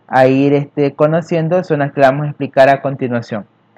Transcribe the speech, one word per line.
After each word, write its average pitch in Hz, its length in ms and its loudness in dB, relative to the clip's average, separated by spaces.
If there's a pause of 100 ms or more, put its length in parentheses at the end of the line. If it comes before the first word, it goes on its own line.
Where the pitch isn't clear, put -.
a 131 200 2
ir, 135 260 2
este, 143 420 -2
conociendo, 160 680 -2
son 151 160 -2
las 143 120 -4
que 143 100 -2
vamos 139 240 2
a - 20 -6
explicar 135 400 0
a 135 140 0
continuación. 123 640 -6 (320)